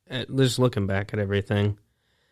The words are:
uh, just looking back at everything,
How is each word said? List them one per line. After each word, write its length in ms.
uh, 160
just 240
looking 280
back 260
at 60
everything, 580